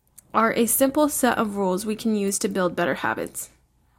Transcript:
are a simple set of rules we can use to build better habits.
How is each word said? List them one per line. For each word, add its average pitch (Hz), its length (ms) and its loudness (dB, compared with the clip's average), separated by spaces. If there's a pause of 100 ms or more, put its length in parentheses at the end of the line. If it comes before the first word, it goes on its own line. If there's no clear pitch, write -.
(340)
are 220 200 2
a 233 120 2
simple 269 440 2
set 247 280 0
of 208 200 -2
rules 190 280 0
we 214 100 -2
can 220 200 0
use 202 240 0
to 220 80 0
build 185 280 0
better 170 200 0
habits. - 540 -6 (500)